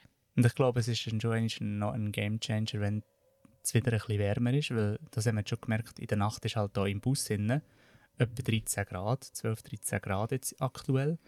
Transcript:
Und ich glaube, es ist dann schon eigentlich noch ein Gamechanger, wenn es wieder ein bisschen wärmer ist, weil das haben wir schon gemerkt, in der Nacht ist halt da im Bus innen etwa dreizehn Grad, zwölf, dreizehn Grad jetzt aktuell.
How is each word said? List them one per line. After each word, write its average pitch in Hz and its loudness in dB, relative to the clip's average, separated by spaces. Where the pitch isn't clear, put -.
Und 120 6
ich 117 4
glaube, 127 4
es 110 0
ist 117 -2
dann 113 -2
schon 113 0
eigentlich 113 0
noch 104 -2
ein 107 -2
Gamechanger, 107 -2
wenn 104 0
es - -6
wieder 117 4
ein 110 2
bisschen 104 -2
wärmer 104 2
ist, 147 0
weil 107 2
das 107 0
haben 113 2
wir 104 0
schon - -2
gemerkt, 113 -2
in 117 -10
der 107 2
Nacht 104 0
ist - -2
halt 104 0
da 98 2
im 101 0
Bus - 0
innen 107 2
etwa - 0
dreizehn 110 0
Grad, 101 -2
zwölf, - -4
dreizehn - -4
Grad 101 -2
jetzt - -6
aktuell. 139 0